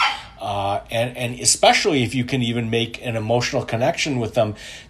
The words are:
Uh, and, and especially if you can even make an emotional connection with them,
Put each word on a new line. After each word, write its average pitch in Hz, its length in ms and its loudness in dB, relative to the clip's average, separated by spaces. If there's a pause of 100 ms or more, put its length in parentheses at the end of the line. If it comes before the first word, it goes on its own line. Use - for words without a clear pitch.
(420)
Uh, 101 400 -2 (100)
and, 120 240 -2
and 123 240 -6
especially 175 640 4
if 107 100 -2
you 127 120 0
can 127 180 0
even 117 260 -2
make 117 360 -2
an 117 100 -4
emotional 117 480 0
connection 131 560 0
with 110 140 -2
them, 107 220 2 (340)